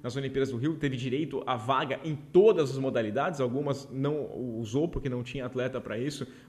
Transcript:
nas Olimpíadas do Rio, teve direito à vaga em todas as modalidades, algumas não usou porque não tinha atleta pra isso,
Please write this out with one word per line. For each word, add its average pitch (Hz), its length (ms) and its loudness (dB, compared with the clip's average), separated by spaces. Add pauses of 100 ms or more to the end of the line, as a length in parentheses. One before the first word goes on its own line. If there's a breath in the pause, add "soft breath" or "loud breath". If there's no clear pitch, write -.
nas 120 120 -6
Olimpíadas 135 360 -2
do 120 60 -4
Rio, 151 180 0
teve 139 220 -2
direito 135 480 -2
à 127 100 0
vaga 131 480 0
em 156 120 -2
todas 175 560 6
as 135 60 -4
modalidades, 135 640 0
algumas 135 520 0
não 139 380 -2 (300)
usou 123 300 0
porque 139 180 -4
não 123 160 -4
tinha 127 220 -6
atleta 127 340 -2
pra 110 180 -6
isso, 135 300 -4 (220 loud breath)